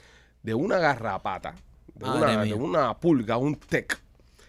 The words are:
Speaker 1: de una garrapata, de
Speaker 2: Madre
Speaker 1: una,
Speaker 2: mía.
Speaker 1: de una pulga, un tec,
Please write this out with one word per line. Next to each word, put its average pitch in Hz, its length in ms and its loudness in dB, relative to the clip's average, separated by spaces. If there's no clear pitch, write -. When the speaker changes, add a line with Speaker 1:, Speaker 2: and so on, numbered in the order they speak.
Speaker 1:
de 110 120 -4
una 185 240 0
garrapata, 107 760 -2
de 110 120 -12
Speaker 2:
Madre 127 120 0
Speaker 1:
una, 107 80 2
Speaker 2:
mía. 107 140 0
Speaker 1:
de 110 40 -4
una 139 380 0
pulga, 117 380 2
un 139 180 0
tec, - 420 -4